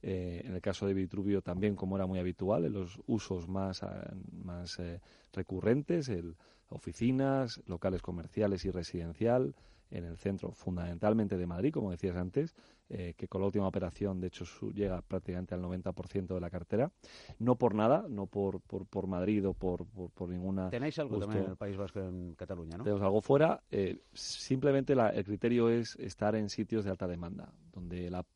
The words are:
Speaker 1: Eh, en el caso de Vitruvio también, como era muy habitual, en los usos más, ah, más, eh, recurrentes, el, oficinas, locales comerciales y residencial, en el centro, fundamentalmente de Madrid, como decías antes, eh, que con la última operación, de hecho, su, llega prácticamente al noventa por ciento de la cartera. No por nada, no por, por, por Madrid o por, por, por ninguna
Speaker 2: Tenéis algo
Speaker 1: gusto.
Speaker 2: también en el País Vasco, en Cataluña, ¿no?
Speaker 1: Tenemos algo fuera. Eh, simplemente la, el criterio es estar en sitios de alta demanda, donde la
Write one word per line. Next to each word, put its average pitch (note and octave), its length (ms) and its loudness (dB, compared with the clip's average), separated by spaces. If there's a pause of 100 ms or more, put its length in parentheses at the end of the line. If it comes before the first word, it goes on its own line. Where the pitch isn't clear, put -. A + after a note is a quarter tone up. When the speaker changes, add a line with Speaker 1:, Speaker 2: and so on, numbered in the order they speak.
Speaker 1:
Eh, F2+ 440 -4
en F#2+ 100 -6
el F2+ 80 -4
caso G2+ 240 -2
de G2 80 2
Vitruvio F#2+ 480 0
también, F#2+ 340 0
como F#2+ 200 -2
era F#2+ 100 0
muy F#2 140 0
habitual, F2+ 440 2
en D2 80 0
los F#2 340 -6
usos F#2+ 420 -2
más, F#2+ 340 -2
ah, F#2+ 320 -8 (180)
más, F2 460 -10
eh, F2 220 -6 (320)
recurrentes, B2+ 760 2
el, E2+ 280 -4 (340)
oficinas, C3 960 2
locales F2+ 340 0
comerciales F#2 640 0
y F#2+ 60 0
residencial, F#2 840 0 (360)
en E2+ 160 -6
el E2+ 100 -8
centro, G2 360 -2
fundamentalmente F#2 840 0
de F2+ 100 0
Madrid, F2+ 240 0
como B2+ 200 -2
decías F2 260 -2
antes, F#2 380 -2 (340)
eh, F2 260 -6
que - 140 -10
con F#2+ 140 -2
la G2+ 60 2
última G2 200 2
operación, F#2 540 -2
de F2+ 60 -2
hecho, - 180 -10
su, - 260 -10
llega F#2+ 300 -2
prácticamente F2+ 520 -4
al F2+ 60 -4
noventa F2+ 320 -4
por F2 160 -8
ciento F#2 260 -4
de F2+ 60 0
la F2 80 -4
cartera. G#2 420 0 (480)
No A#2+ 180 6
por A#2 180 4
nada, B2 340 6
no G2+ 160 -4
por, F#2+ 380 -2
por, F#2+ 240 -6
por F#2 200 -2
Madrid F#2+ 400 2
o F#2+ 60 2
por, F2+ 320 -2
por, F#2 260 -10
por F2+ 200 -8
ninguna F#2 400 -2
Speaker 2:
Tenéis C3 280 -4
algo C3 180 -2
Speaker 1:
gusto. G2+ 100 0
Speaker 2:
también G#2 180 0
en F#2+ 60 -4
el F2+ 80 -8
País G2 180 -4
Vasco, G2 240 -6
en F2+ 360 -6
Cataluña, F2 420 -8
¿no? A#2+ 60 -8
Speaker 1:
Tenemos G#2 180 2
algo G2+ 180 6
fuera. D3+ 500 6
Eh, G2 300 0 (140)
simplemente C3+ 800 2
la, A2+ 160 6
el G2+ 160 0
criterio A#2 420 4
es A#2 280 2
estar G#2+ 400 0
en G#2+ 120 0
sitios G#2+ 380 -2
de G2 40 0
alta F#2+ 160 -2
demanda, F2 460 -6 (220)
donde F2 340 -6
la F2+ 160 -4 (120)